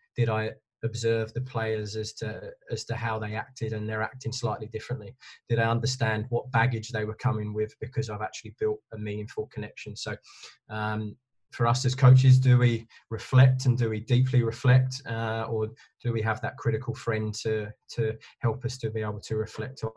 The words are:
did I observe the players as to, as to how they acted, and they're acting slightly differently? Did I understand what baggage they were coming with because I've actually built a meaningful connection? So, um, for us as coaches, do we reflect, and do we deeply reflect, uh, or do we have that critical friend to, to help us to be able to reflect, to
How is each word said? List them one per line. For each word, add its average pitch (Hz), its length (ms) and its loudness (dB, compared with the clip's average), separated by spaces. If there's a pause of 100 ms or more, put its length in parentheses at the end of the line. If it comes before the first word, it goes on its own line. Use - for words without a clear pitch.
(160)
did 117 140 0
I 110 220 -2 (340)
observe 113 480 -2
the 131 80 -4
players 110 560 -4
as 107 160 -8
to, - 380 -10 (200)
as 113 140 -6
to 127 100 -4
how 113 240 -4
they 107 160 -6
acted, 110 380 -6
and 107 160 -4
they're 110 140 -2
acting 117 280 -6
slightly 107 360 -6
differently? 107 460 -8 (360)
Did 117 100 2
I 113 100 4
understand 110 600 0
what 117 220 -4
baggage 117 380 0
they 107 160 -4
were 104 100 -6
coming 107 380 -4
with 107 280 -4
because 110 280 -6
I've 104 120 -8
actually 107 380 -10
built 107 200 -2 (140)
a 107 40 -12
meaningful 107 540 -8
connection? - 440 -12
So, 101 200 -10 (540)
um, 107 480 -6 (340)
for - 140 0
us 120 180 2
as 131 120 0
coaches, 131 420 10
do 123 220 6
we 120 280 2 (220)
reflect, 131 560 4
and 117 100 4
do 117 140 0
we 110 100 -2
deeply 123 440 2
reflect, 127 680 2
uh, 113 400 -4
or 110 200 -4 (340)
do 117 100 0
we 113 80 0
have 110 200 0
that - 160 -6
critical 110 360 -2
friend 107 480 -2
to, 107 320 -4 (160)
to 110 260 -2 (220)
help 117 280 -2
us - 120 -4
to 110 140 -6
be 110 100 -4
able 107 200 -6
to - 140 -6
reflect, 107 440 -6
to 110 180 -6